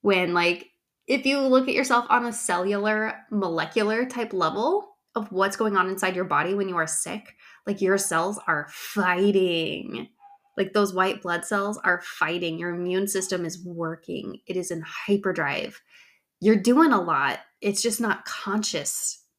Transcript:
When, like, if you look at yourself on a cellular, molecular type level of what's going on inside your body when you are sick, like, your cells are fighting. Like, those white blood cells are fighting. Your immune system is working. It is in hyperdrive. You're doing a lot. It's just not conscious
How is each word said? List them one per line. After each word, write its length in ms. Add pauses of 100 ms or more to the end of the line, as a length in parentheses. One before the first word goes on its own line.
When, 320
like, 360 (380)
if 180
you 140
look 300
at 40
yourself 360
on 160
a 80
cellular, 800 (180)
molecular 760
type 280
level 640 (180)
of 160
what's 240
going 220
on 100
inside 280
your 100
body 280
when 140
you 80
are 120
sick, 480 (300)
like, 160
your 160
cells 400 (100)
are 220
fighting. 1400 (480)
Like, 160
those 200
white 280
blood 240
cells 400
are 160
fighting. 580
Your 160
immune 320
system 380
is 180
working. 840
It 120
is 140
in 140
hyperdrive. 960 (640)
You're 140
doing 340
a 100
lot. 380 (220)
It's 200
just 200
not 240
conscious 960 (160)